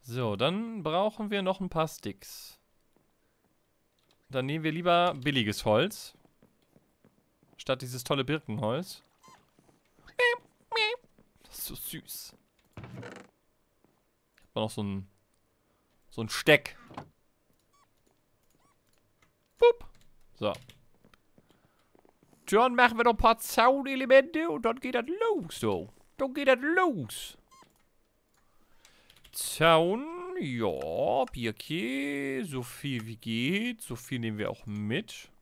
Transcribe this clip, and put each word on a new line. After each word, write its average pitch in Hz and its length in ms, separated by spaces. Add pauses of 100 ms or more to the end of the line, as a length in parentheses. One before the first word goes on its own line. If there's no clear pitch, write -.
So, 117 360
dann 196 460
brauchen 202 480
wir 202 120
noch 185 180
ein 180 80
paar 160 200
Sticks. - 720 (1700)
Dann 131 160
nehmen 156 180
wir 156 80
lieber 175 420
billiges 127 520
Holz. 120 500 (1400)
Statt 131 240
dieses 127 220
tolle 139 200
Birkenholz. 131 800 (2500)
Das - 160
ist - 80
so - 80
süß. - 600 (420)
Hat - 1800
man 110 100
noch 107 60
so 107 120
ein, 98 240 (1040)
so - 140
ein 107 80
Steck. - 480 (2750)
Boop. 480 280 (500)
So. 104 180 (1900)
Dann 240 280
machen 240 240
wir 233 60
noch 240 80
ein 220 60
paar 226 200
Zaunelemente 269 1120
und 285 120
dann 233 180
geht 247 140
das 240 120
los, 370 540
so. 98 280 (300)
Dann 269 160
geht 285 140
das 262 120
los. 294 800 (1900)
Zaun, 170 720 (340)
ja, 113 920
Birke, 262 1120
so 139 180
viel 123 440
wie 113 100
geht. 180 640
So - 160
viel - 220
nehmen 110 180
wir 104 140
auch - 160
mit. 107 640 (120)